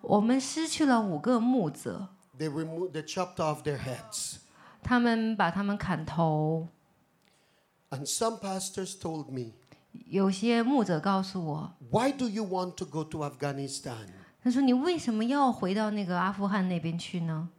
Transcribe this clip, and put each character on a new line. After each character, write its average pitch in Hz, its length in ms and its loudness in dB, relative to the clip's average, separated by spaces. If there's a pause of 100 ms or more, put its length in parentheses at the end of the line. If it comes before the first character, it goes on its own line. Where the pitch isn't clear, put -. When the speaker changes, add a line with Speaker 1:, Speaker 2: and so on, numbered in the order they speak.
Speaker 1:
我 208 180 4
们 240 200 4
失 320 280 -2
去 311 180 2
了 240 160 6
五 175 180 -2
个 233 200 2
牧 226 300 4
者。 151 400 -8 (280)
Speaker 2:
They 156 120 -2
remo-, 160 420 -4
they 151 120 -6
chopped 185 320 -4
off 151 280 0
their 147 140 -2
heads. - 600 -8 (440)
Speaker 1:
他 247 180 2
们 226 360 2
把 175 160 2
他 190 100 -2
们 202 160 0
砍 160 280 -2
头。 160 640 0 (1200)
Speaker 2:
And 139 140 -6
some 226 340 -2
pastors 190 580 -6
told 156 320 -6
me, 123 240 -6 (380)
Speaker 1:
有 196 380 0
些 226 340 2
牧 254 200 4
者 165 160 2
告 190 220 2
诉 185 220 -4
我， 151 300 -6 (180)
Speaker 2:
"Why 247 200 4
do 262 180 -2
you 208 160 -2
want 180 300 -2
to 180 100 -6
go 156 180 -4
to 156 200 -6
Afghanistan?" 135 840 -6 (340)
Speaker 1:
他 254 80 2
说 254 140 4
：“你 247 80 6
为 311 260 4
什 240 160 -2
么 220 120 2
要 269 260 4
回 196 220 0
到 214 180 0
那 208 140 -2
个 175 140 0
阿 185 120 2
富 202 160 0
汗 190 220 2
那 175 100 0
边 165 180 -2
去 170 240 -4
呢？” 160 380 -2